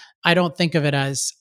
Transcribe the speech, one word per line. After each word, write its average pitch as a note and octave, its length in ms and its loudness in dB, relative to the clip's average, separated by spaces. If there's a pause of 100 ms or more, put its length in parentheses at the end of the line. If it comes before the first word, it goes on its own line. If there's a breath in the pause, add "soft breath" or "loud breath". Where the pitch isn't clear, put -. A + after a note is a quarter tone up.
(240 loud breath)
I E3+ 100 4
don't F3 220 0
think E3+ 200 -2
of D3 100 2
it C#3+ 80 0
as, C#3 480 -4